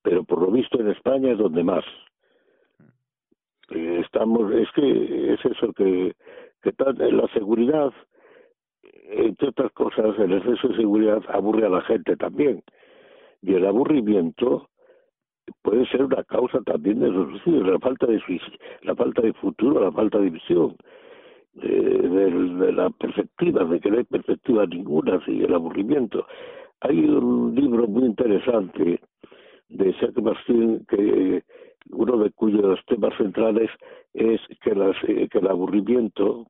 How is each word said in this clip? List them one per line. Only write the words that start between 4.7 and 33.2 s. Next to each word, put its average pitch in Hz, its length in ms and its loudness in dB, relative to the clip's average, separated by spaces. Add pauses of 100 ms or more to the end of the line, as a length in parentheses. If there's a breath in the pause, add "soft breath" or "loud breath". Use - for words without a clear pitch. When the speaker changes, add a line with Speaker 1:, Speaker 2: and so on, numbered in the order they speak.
Speaker 1:
que - 640 0
es - 100 -8
eso 117 300 -2
que, 92 400 0 (480 loud breath)
que 107 100 -2
tal, 135 240 -2
la 117 380 2
seguridad, 120 580 0 (1160 soft breath)
entre 107 380 0
otras 127 240 -2
cosas, 110 460 0
el 95 140 2
exceso 107 360 0
de 98 80 -2
seguridad 107 520 2
aburre 107 380 0
a 98 40 2
la 90 120 0
gente 92 340 -2
también. 98 460 -2 (800 soft breath)
Y 95 120 0
el 92 120 2
aburrimiento 107 1040 0 (920 soft breath)
puede 120 260 2
ser 127 160 0
una - 200 -2
causa 123 380 -2
también 104 380 -2
de 143 100 2
los 90 200 -2
suicidios, 127 360 0
la 92 140 2
falta 131 260 -2
de 110 140 2
suici-, - 380 -10 (240 loud breath)
la 92 120 -4
falta - 260 -2
de 113 140 2
futuro, 123 460 0
la 95 100 2
falta 110 280 0
de 98 120 2
visión, 107 460 0 (840 loud breath)
eh, - 80 -6
del, 92 920 0
de - 120 2
la 87 180 0
perspectiva, - 760 -2
de 82 160 -2
que 104 100 0
no 110 80 2
hay 120 60 -2
perspectiva 110 640 -2
ninguna 90 580 -2
sin 101 200 -2
el - 80 2
aburrimiento. 98 720 -2 (540 loud breath)
Hay 156 240 2
un 123 500 2
libro 117 340 2
muy 113 160 2
interesante 101 960 0 (680 loud breath)
de 95 260 0
Jacques 120 280 -2
Martin, 113 680 0
que, 98 540 2 (480 loud breath)
uno - 280 0
de 104 120 2
cuyos 101 560 2
temas 110 300 0
centrales 110 520 0 (460 loud breath)